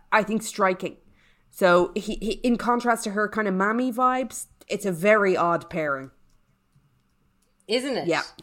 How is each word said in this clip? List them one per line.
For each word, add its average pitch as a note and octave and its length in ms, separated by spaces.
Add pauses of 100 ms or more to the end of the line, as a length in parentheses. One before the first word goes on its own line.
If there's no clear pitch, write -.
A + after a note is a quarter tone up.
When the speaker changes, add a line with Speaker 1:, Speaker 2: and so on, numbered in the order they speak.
(100)
Speaker 1:
I, G#3 80
I G#3+ 60
think G#3+ 180
striking. F#3+ 540 (540)
So F3+ 440
he, G#3 260
he, G3+ 100 (120)
in A3 140
contrast A#3 480
to A3 80
her G#3 160
kind G#3+ 180
of F#3+ 80
mammy A3+ 380
vibes, B3+ 540 (200)
it's G3+ 180
a G3+ 80
very G3 440
odd E3+ 340
pairing. C#3 400 (1600)
Speaker 2:
Isn't B3 280
it? E3 100
Speaker 1:
Yeah. D#3 160 (200)